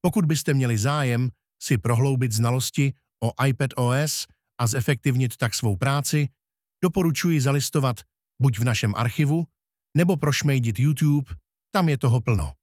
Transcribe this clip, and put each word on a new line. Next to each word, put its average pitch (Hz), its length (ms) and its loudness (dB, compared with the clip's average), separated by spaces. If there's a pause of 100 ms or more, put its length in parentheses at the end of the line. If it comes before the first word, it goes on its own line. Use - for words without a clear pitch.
Pokud 180 240 2
byste 151 280 0
měli 127 240 2
zájem 127 520 0 (340)
si 123 140 0
prohloubit 123 540 0
znalosti 123 640 0 (300)
o 127 220 0
iPad 131 300 0
O 123 160 0
S 147 360 -2 (320)
a 117 80 0
zefektivnit 127 720 0
tak 113 160 -2
svou 107 220 0
práci, 139 520 0 (560)
doporučuji 170 580 0
zalistovat 135 600 -2 (400)
buď 123 180 2
v 117 40 0
našem 113 320 0
archivu, 147 520 0 (500)
nebo 170 200 2
prošmejdit 135 600 0
YouTube, 147 560 0 (360)
tam 180 180 2
je 131 80 0
toho 123 240 2
plno. 85 420 -2